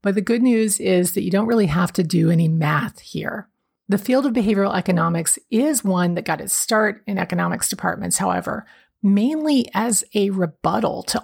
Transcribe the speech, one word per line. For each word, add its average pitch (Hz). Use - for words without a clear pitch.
But 196
the 214
good 233
news 226
is 180
that -
you 180
don't 202
really 226
have 170
to 190
do 165
any 165
math 156
here. -
The 202
field 262
of 254
behavioral 196
economics 170
is 254
one 180
that -
got 160
its -
start 214
in 196
economics 175
departments, 185
however, 185
mainly 254
as 220
a 202
rebuttal 185
to -